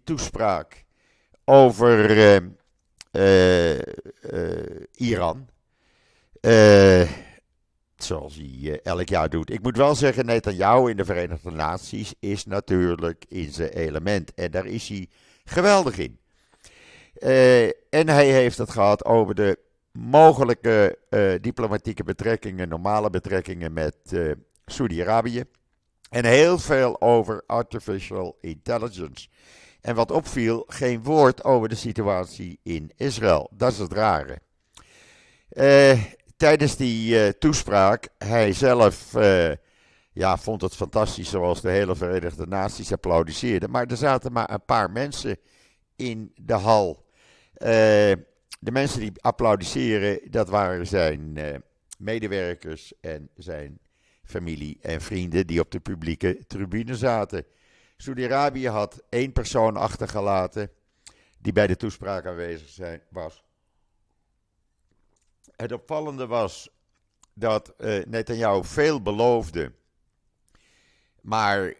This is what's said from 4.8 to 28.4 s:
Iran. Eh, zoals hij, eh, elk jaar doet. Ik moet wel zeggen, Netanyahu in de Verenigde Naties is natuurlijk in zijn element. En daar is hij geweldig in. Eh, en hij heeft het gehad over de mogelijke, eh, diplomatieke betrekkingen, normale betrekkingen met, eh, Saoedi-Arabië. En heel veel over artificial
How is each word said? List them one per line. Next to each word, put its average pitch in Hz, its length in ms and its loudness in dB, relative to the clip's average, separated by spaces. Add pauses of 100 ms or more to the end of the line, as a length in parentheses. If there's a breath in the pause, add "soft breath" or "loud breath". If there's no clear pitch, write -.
Iran. 113 540 -4 (920)
Eh, 98 720 8 (840 loud breath)
zoals 71 380 -12
hij, 71 380 -12
eh, 73 100 -8
elk 90 260 -6
jaar 80 220 -2
doet. 80 200 -6
Ik - 120 -10
moet 117 140 -4
wel 139 180 4
zeggen, 127 320 0
Netanyahu 117 640 2
in 107 60 -4
de 98 80 -2
Verenigde 87 460 -6
Naties 85 680 -8
is 101 240 -8
natuurlijk 90 840 -4
in 82 240 -10
zijn 80 180 -6
element. 82 640 -6
En 85 160 -8
daar 92 160 -6
is 104 220 -10
hij 92 200 -12 (360 soft breath)
geweldig 170 540 0
in. 64 220 -10 (1040 soft breath)
Eh, 127 420 6 (260)
en 156 180 2
hij 143 220 6
heeft 127 280 2
het 113 120 -6
gehad 104 340 2
over 110 300 2
de 98 240 0 (340)
mogelijke, 120 1080 4 (100)
eh, 101 320 2
diplomatieke 107 640 -6
betrekkingen, 95 640 -4
normale 101 420 -2
betrekkingen 90 640 -6
met, 80 240 -4 (140)
eh, 85 200 -4 (360)
Saoedi-Arabië. 113 800 -2 (640)
En 120 140 -2
heel 156 340 6
veel 131 420 0
over 110 460 2
artificial 101 920 -8